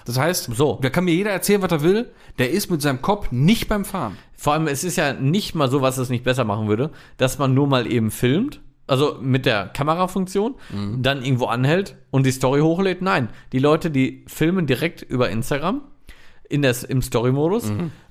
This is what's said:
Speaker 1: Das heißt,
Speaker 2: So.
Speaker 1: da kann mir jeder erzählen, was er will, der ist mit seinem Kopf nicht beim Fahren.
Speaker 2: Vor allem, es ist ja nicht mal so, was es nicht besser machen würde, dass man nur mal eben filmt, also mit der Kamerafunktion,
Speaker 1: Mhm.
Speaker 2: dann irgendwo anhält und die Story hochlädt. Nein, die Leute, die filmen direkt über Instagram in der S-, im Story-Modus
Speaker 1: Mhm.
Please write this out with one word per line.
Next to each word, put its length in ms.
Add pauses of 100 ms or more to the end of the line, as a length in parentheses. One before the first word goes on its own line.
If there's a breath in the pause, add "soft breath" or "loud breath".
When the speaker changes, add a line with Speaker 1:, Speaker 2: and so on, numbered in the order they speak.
Speaker 1:
Das 120
heißt, 380
Speaker 2:
So. 260
Speaker 1:
da 100
kann 140
mir 100
jeder 180
erzählen, 300
was 100
er 100
will, 300 (260 loud breath)
der 140
ist 180
mit 100
seinem 220
Kopf 300
nicht 360
beim 160
Fahren. 320 (180)
Speaker 2:
Vor 180
allem, 160
es 160
ist 120
ja 180
nicht 420
mal 120
so, 140
was 160
es 120
nicht 120
besser 220
machen 240
würde, 240 (240 loud breath)
dass 220
man 160
nur 120
mal 240
eben 220
filmt, 480 (260)
also 320
mit 280
der 220
Kamerafunktion, 880 (140)
Speaker 1:
Mhm. 320
Speaker 2:
dann 220
irgendwo 220
anhält 500 (140)
und 160
die 60
Story 280
hochlädt. 400
Nein, 300 (220 loud breath)
die 60
Leute, 320
die 380
filmen 380
direkt 340
über 300
Instagram 500 (680 soft breath)
in 100
der 120
S-, 120
im 160
Story-Modus 720
Speaker 1:
Mhm. 220 (180 loud breath)